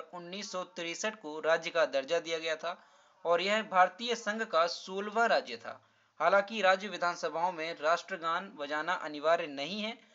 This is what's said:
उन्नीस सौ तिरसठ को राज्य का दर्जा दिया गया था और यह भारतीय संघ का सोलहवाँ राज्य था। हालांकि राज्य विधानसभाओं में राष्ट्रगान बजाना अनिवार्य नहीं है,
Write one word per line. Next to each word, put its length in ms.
उन्नीस 380
सौ 140
तिरसठ 500
को 260
राज्य 280
का 180
दर्जा 320
दिया 200
गया 160
था 300
और 160
यह 280
भारतीय 460
संघ 280
का 260
सोलहवाँ 580
राज्य 300
था। 320
हालांकि 420
राज्य 260
विधानसभाओं 640
में 280
राष्ट्रगान 760
बजाना 400
अनिवार्य 540
नहीं 320
है, 180